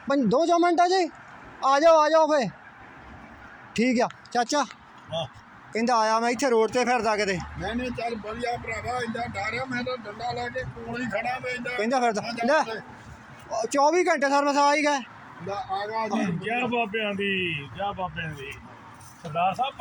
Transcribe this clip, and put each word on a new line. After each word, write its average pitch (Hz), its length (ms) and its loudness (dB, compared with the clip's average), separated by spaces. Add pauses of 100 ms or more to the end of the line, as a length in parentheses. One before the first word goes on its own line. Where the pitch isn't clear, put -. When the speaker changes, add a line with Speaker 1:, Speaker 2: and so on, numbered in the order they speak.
Speaker 1:
ਪੰਜ, 277 160 4
ਦੋ 247 200 6
ਚਾਰ 339 140 6
ਮਿੰਟਾਂ 349 300 6
'ਚ - 20 2
ਹੀ? 370 180 4 (560)
ਆ 269 140 4
ਜਾਓ, 320 200 8
ਆ 302 100 6
ਜਾਓ 320 180 6
ਫੇ। 277 220 2 (1300)
ਠੀਕ 240 260 2
ਆ 190 80 2 (220)
ਚਾਚਾ। 247 320 0 (500)
Speaker 2:
ਹਾਂ। 160 140 -4 (460)
Speaker 1:
ਕਹਿੰਦਾ 233 240 2
ਆਇਆ, 220 220 2
ਮੈਂ 233 100 0
ਇੱਥੇ 254 200 0
ਰੋਡ 220 220 4
ਤੇ 247 140 0
ਫਿਰਦਾ 226 320 2
ਕਿਤੇ। 196 220 0 (200)
Speaker 2:
ਨਹੀਂ, 202 160 -6
ਨਹੀਂ, 247 160 -4
ਚੱਲ 233 240 -6
ਵਧੀਆ 233 420 -8
ਭਰਾਵਾ, 233 420 -8
ਇੰਨਾ 233 280 -6
ਡਰ 214 340 -6
ਆ, 262 40 -6
ਮੈਂ 247 180 -6
ਤਾਂ 254 140 -4
ਡੰਡਾ 220 340 -8
ਲੈ 240 180 -6
ਕੇ 254 140 -8
ਕੋਲ 233 380 -10
ਹੀ 247 80 -6
ਖੜਾ 240 300 -4
ਵਾ, 254 100 -8
ਇੰਨਾ 240 280 -6
Speaker 1:
ਕਹਿੰਦਾ 233 220 0
ਫਿਰਦਾ। 226 220 0
Speaker 2:
ਆ 220 100 -6
ਜਾ 233 120 -6
Speaker 1:
ਲੈ, 277 200 2
Speaker 2:
ਤੇ। 220 180 -8 (680)
Speaker 1:
ਉਹ - 160 -4
ਚੌਵੀ 302 360 4
ਘੰਟੇ 294 260 2
ਸਰਵਿਸ 285 280 2
ਆ 285 180 6
ਹੀ 302 60 2
ਗਏ। 285 180 2 (460)
Speaker 2:
ਲੈ, - 80 -6
ਆ 196 340 -6
ਗਿਆ 220 200 -4
ਜੀ। 214 300 -2
Speaker 3:
ਜੈ 233 300 -4
ਬਾਬਿਆਂ 220 460 -2
ਦੀ, 190 400 -2 (240)
ਜੈ 202 140 -4
ਬਾਬਿਆਂ 170 380 -8
ਦੀ। 139 220 -12 (720)
ਸਰਦਾਰ 170 300 0
ਸਾਹਿਬ 262 280 -4